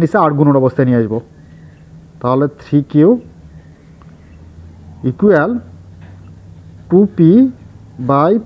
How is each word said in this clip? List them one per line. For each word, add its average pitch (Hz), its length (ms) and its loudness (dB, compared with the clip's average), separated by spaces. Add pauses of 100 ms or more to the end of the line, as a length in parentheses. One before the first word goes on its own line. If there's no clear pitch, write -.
নিচে 165 220 -2
আট 151 140 0
গুণন 147 240 2
অবস্থায় 131 260 -2
নিয়ে 120 140 0
আসবো, 110 160 -6 (1040)
তাহলে 135 260 -2 (160)
থ্রি - 160 -2 (140)
কিউ 151 180 2 (2000)
equal 185 400 0 (1400)
টু 175 80 4 (180)
পি 165 140 4 (800)
by 147 220 0 (140)